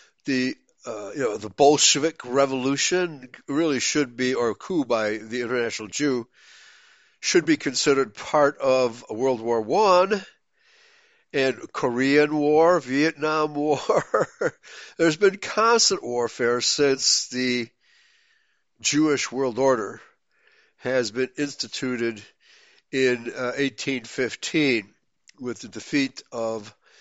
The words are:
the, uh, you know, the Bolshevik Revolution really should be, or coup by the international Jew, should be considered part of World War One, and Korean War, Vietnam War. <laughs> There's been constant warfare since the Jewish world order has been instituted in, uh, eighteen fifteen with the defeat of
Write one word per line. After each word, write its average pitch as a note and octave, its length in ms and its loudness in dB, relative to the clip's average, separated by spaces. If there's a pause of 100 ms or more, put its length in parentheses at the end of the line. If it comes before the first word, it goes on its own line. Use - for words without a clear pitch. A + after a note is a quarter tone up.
(240)
the, C3 320 -2 (300)
uh, G#2 280 -10
you C#3+ 80 -6
know, A2 160 -2
the G#2 100 -10
Bolshevik D3 760 4
Revolution C3+ 1040 0 (180)
really D3 320 0
should B2+ 380 -2
be, B2+ 160 0
or A#2 200 0
coup E3 300 -4
by A2 320 0
the A2+ 240 -8
international A#2 480 -4
Jew, B2+ 380 -2 (920)
should E3 260 2
be D#3 100 4
considered C3+ 580 0
part D3 440 0
of B2+ 500 0
World A#2+ 320 -2
War A2+ 220 0
One, F#3+ 600 4 (1080)
and C3 240 0 (160)
Korean C#3 640 2
War, D#3 440 4
Vietnam D3+ 760 0
War. D3+ 840 0
<laughs> F3 180 -4 (440)
There's D#3+ 180 4
been G3 220 4
constant A3 640 2
warfare A#2+ 580 -2
since - 680 0
the B2 400 -2 (1120)
Jewish D3 500 0
world B2 260 -4
order A#2+ 440 0 (720)
has B2 340 -2
been B2+ 280 -4
instituted A#2+ 840 -6 (680)
in, B2 420 0
uh, B2+ 220 -4
eighteen C3+ 480 -4
fifteen B2 840 -2 (500)
with B2 220 -10
the A#2+ 60 -16
defeat C3+ 600 -4
of A2+ 440 -8 (260)